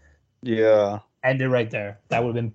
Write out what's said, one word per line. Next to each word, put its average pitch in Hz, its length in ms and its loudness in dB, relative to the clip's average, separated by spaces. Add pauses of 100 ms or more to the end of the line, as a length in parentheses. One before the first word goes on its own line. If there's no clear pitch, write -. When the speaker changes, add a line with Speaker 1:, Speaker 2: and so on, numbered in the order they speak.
(420)
Speaker 1:
Yeah. 110 580 2 (220)
Speaker 2:
end 131 200 0
it 131 80 -2
right 117 200 0
there. 104 380 -10
That 117 160 0
would 117 100 -2
have 117 80 -2
been 113 120 -6